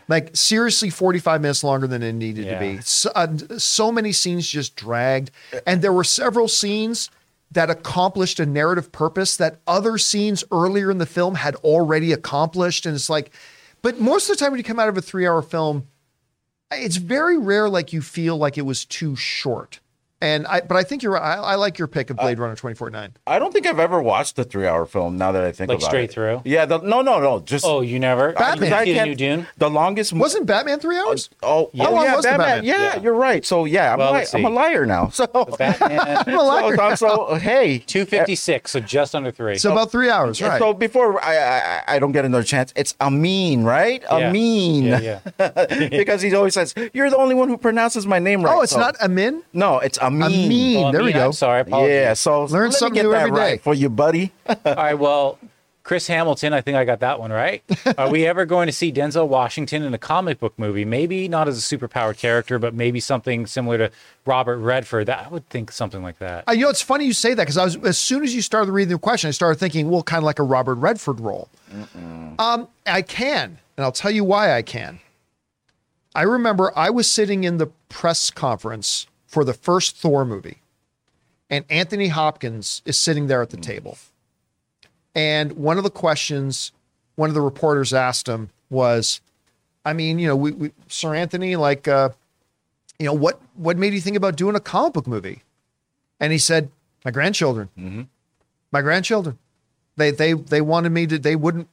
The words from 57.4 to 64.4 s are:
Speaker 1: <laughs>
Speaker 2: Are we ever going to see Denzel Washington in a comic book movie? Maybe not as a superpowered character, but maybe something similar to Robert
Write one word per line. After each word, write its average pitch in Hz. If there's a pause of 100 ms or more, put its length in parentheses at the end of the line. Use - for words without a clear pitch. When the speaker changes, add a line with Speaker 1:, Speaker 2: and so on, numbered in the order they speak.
Speaker 1:
<laughs> -
Speaker 2:
Are 135
we 160
ever 175
going 175
to 147
see 156
Denzel 147
Washington 135
in 135
a 113
comic 165
book 110
movie? 104
Maybe 165
not 160
as 127
a 123
superpowered 113
character, 120
but 117
maybe 120
something 120
similar 120
to 110 (340)
Robert 127